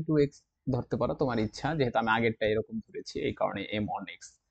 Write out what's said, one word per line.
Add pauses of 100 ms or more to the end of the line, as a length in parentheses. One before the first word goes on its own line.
টু
এক্স (360)
ধরতে
পারো,
তোমার
ইচ্ছা। (100)
যেহেতু
আমি
আগেরটা
এরকম
ধরেছি,
এই
কারণে (160)
এম
ওয়ান (100)
এক্স। (220)